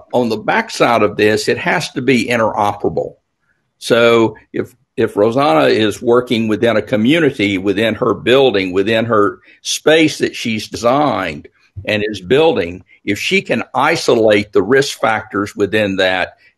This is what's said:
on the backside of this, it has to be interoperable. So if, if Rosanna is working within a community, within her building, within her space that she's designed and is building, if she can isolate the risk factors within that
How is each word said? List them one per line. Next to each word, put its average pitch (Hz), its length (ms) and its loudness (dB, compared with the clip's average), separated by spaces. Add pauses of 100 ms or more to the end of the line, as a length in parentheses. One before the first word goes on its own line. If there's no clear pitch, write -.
(120)
on 123 160 0
the 110 80 -2
backside 127 640 0
of 101 140 0
this, 107 320 2
it 120 100 0
has 180 340 -4
to 139 100 -6
be 123 240 2
interoperable. 104 920 -2 (640)
So 117 580 2 (160)
if, - 240 -8 (200)
if - 200 -2
Rosanna 135 500 2
is 107 340 0
working 120 460 0
within 110 300 0
a 104 60 0
community, 107 760 0
within 104 380 0
her 113 180 0
building, 101 580 2
within 110 340 0
her 104 340 0 (220)
space 156 560 0
that - 180 -4
she's 110 320 -6
designed 101 800 -2 (360)
and 107 240 -2
is 104 120 -8
building, 113 640 0 (200)
if 101 140 -4
she 190 240 -2
can 117 220 -4 (100)
isolate 113 800 2
the 104 100 2
risk 135 380 0
factors 104 560 -4
within 101 400 -2
that 92 420 -2 (200)